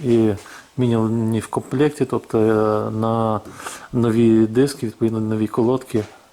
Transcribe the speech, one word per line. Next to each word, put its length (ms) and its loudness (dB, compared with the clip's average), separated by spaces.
і 260 4
міняні 600 0
в 80 -8
комплекті, 580 -2
тобто, 340 -2
е, 520 2
на 500 -2
нові 540 4
диски, 380 0
відповідно, 340 -2
нові 280 -2
колодки, 560 -2